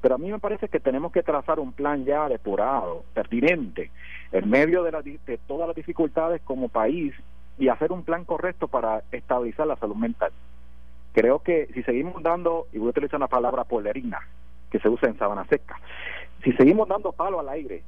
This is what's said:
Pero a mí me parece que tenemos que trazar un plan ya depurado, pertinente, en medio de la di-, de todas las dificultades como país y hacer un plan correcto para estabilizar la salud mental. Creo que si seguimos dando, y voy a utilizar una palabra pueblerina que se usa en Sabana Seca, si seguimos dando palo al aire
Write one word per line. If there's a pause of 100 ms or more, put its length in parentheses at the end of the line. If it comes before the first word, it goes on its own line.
Pero
a
mí
me
parece
que
tenemos
que
trazar
un
plan
ya
depurado, (100)
pertinente, (400)
en
medio
de
la
di-,
de
todas
las
dificultades
como
país (460)
y
hacer
un
plan
correcto
para
estabilizar
la
salud
mental. (840)
Creo
que
si
seguimos
dando,
y
voy
a
utilizar
una
palabra
pueblerina (500)
que
se
usa
en
Sabana
Seca, (640)
si
seguimos
dando
palo
al
aire